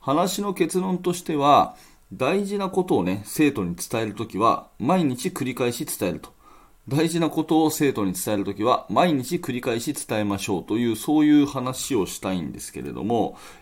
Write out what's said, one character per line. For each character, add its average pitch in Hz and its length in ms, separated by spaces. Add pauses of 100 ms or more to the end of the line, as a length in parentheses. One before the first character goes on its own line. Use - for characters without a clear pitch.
話 180 400
の 202 140
結 180 240
論 185 180
と 180 160
し - 80
て 160 140
は、 139 400 (360)
大 156 320
事 202 140
な 190 120
こ 190 140
と 175 140
を 92 60
ね、 95 220
生 147 260
徒 110 120
に 87 120
伝 - 260
え 113 60
る 104 80
と 110 100
き 95 140
は、 110 260 (140)
毎 170 240
日 135 260
繰 185 140
り 123 100
返 120 180
し 151 140
伝 98 240
え 85 40
る - 60
と。 - 140 (540)
大 160 220
事 170 100
な 156 120
こ 156 120
と 160 200
を 156 80
生 143 220
徒 104 120
に 92 80
伝 107 220
え - 20
る 98 60
と 98 100
き 104 100
は、 120 280
毎 156 220
日 139 240
繰 - 160
り 120 80
返 117 180
し 143 140
伝 - 260
え 107 40
ま 101 140
し - 140
ょ 87 80
う 87 40
と 104 140
い 120 140
う、 110 40
そ 147 240
う 151 60
い 151 60 (100)
う 139 60
話 131 480
を 92 100
し - 140
た 98 120
い 90 100
ん 71 100
で - 80
す - 120
け 65 120
れ 67 80
ど 62 120
も、 110 340 (240)